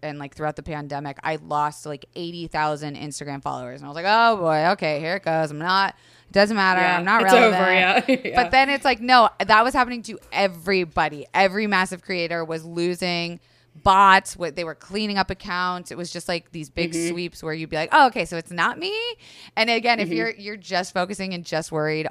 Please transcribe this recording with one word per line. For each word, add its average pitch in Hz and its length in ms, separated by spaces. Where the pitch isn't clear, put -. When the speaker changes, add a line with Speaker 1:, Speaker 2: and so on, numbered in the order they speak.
Speaker 1:
and, 147 160
like, 143 160
throughout 151 220
the 151 60
pandemic, 147 600
I 156 140
lost, 147 480
like, 147 300
eighty 170 320
thousand 151 500
Instagram 139 460
followers. 131 400
And 143 40
I - 40
was 143 60
like, 170 120
"Oh 226 300
boy, 160 340
okay, 151 280
here 165 160
it 185 60
goes. 160 280
I'm 147 80
not, 185 360
it - 40
doesn't 208 240
matter. 185 240
Speaker 2:
Yeah, 180 160
Speaker 1:
I'm 175 80
not 214 200
Speaker 2:
it's - 100
Speaker 1:
relevant." 220 280
Speaker 2:
over, 185 120
yeah. 190 320
<laughs> 254 240
Yeah. 247 120
Speaker 1:
But 208 100
then 269 180
it's 277 160
like, 240 160
no, 247 260
that 214 260
was 262 100
happening 247 300
to 220 140
everybody. 170 1000
Every 196 320
massive 185 340
creator 170 420
was 160 220
losing 170 720
bots. 190 640
What, 165 180
they 175 100
were 160 100
cleaning 208 420
up 190 140
accounts. 180 600
It 117 60
was 175 160
just, 175 160
like, 170 240
these 151 160
big 165 240
Speaker 2:
Mm-hmm. 170 160
Speaker 1:
sweeps 175 340
where 160 120
you'd 160 160
be 160 60
like, 156 140
"Oh, 285 180
okay, 214 180
so 170 100
it's 165 140
not 175 280
me." 370 140
And 226 140
again, 233 280
if 196 100
Speaker 2:
Mm-hmm. 175 100
Speaker 1:
you're, 226 140
you're 208 260
just 185 340
focusing 190 400
and 175 100
just 160 300
worried 156 380